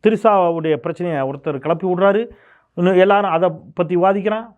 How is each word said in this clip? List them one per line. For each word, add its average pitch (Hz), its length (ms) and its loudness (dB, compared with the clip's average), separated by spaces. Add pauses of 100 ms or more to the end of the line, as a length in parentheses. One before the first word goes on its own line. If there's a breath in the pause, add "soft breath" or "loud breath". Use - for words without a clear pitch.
திரிஷாவுடைய 175 800 2
பிரச்சனையை 170 460 -6
ஒருத்தர் 143 340 -8
கிளப்பி 165 240 -4
விடுறாரு, 196 340 0 (580 soft breath)
இன்னும் 185 240 2
எல்லாரும் 196 320 2
அதை 180 120 2 (300)
பத்தி 170 180 -2
விவாதிக்கிறான். 196 500 0 (120)